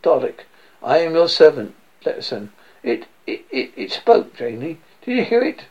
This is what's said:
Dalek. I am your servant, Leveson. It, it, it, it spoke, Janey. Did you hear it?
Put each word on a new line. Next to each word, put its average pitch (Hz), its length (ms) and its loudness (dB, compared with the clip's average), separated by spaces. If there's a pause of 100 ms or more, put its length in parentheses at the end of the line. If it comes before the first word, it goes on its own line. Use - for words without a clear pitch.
Dalek. 143 380 0 (420)
I 135 160 0
am 165 160 0
your 170 160 2
servant, 147 460 4 (280)
Leveson. 104 480 -8 (300)
It, 117 240 -4 (220)
it, 110 240 -10
it, - 240 -6
it - 160 -10
spoke, - 440 2
Janey. 123 440 -10 (240)
Did 247 140 -4
you 233 60 0
hear 233 200 2
it? - 280 -6